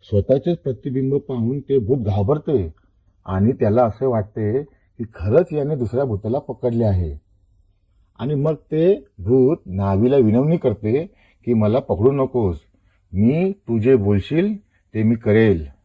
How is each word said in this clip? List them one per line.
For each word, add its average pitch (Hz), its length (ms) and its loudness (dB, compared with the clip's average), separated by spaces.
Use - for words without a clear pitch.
स्वतःचेच 135 540 0
प्रतिबिंब 135 580 -4
पाहून 131 440 -4
ते 139 200 0
भूत 117 180 -2
घाबरते 104 760 -2
आणि 98 260 0
त्याला 117 340 2
असे 117 200 -4
वाटते 110 580 -2
की - 400 -16
खरंच 117 360 0
याने 151 240 -4
दुसऱ्या 123 300 -4
भूताला 113 340 -4
पकडले 120 440 -4
आहे. 90 440 -2
आणि 143 160 -4
मग 147 200 -2
ते 165 400 0
भूत 127 400 2
न्हावीला 98 480 0
विनवणी 131 420 4
करते 123 480 -2
की 120 80 0
"मला 107 260 2
पकडू 110 320 2
नकोस, 127 480 -2
मी 147 380 2
तू 120 260 -6
जे 123 180 4
बोलशील 139 600 0
ते 110 100 -2
मी 117 120 2
करेल." 107 500 2